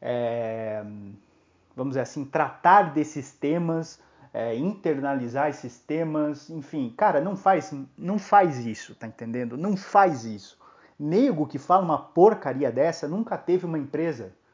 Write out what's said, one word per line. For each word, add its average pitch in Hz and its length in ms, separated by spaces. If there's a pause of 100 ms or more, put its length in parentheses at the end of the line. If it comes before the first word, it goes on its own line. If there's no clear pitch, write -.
é, 113 840 (920)
vamos 131 160
dizer 131 100
assim, 135 220
tratar 160 720
desses 147 400
temas, 165 640 (340)
é, 113 200
internalizar 139 960
esses 139 300
temas, 151 680
enfim. 143 480
Cara, 208 240
não 196 160
faz, 185 360 (240)
não 185 220
faz 170 460
isso, - 280
tá - 140
entendendo? 117 480
Não 185 220
faz 185 480
isso. 107 340 (400)
Nego 160 480
que - 100
fala 180 280
uma 156 120
porcaria 143 720
dessa 147 380
nunca 190 300
teve 180 280
uma 160 140
empresa. 139 540 (200)